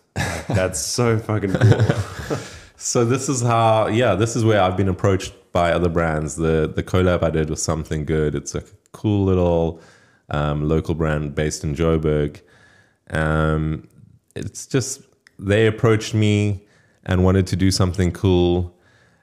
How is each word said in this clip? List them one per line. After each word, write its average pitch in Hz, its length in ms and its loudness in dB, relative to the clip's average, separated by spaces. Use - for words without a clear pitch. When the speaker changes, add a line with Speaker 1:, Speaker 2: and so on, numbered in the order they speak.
Speaker 1:
Like, 82 300 -6
Speaker 2:
<laughs> 107 140 0
Speaker 1:
that's 92 200 -2
so 117 380 0
fucking 104 340 -4
cool. - 880 2
<laughs> - 40 -16
Speaker 2:
So 123 280 0
this 127 240 -2
is 127 100 -2
how, 113 460 2
yeah, 110 280 2
this 113 220 0
is 113 80 0
where 107 160 4
I've 92 160 2
been 95 140 0
approached 95 420 0
by 87 220 2
other 85 160 0
brands. 80 480 -2
The, 80 400 0
the - 60 -2
collab 90 400 0
I 80 80 0
did 78 180 -2
with 76 100 -6
Something 78 460 -4
Good, 76 300 -2
it's 71 200 -8
a 76 80 -6
cool 104 320 0
little, 87 560 2
um, 73 400 -2
local 80 260 0
brand 76 400 -4
based 78 300 -4
in 73 100 -4
Joburg. 78 680 0
Um, 78 800 -2
it's - 320 -12
just, - 340 -4
they 101 280 2
approached 110 460 2
me 104 540 2
and 90 180 2
wanted 92 220 4
to 95 100 -2
do 95 140 2
something 90 420 0
cool. 90 640 2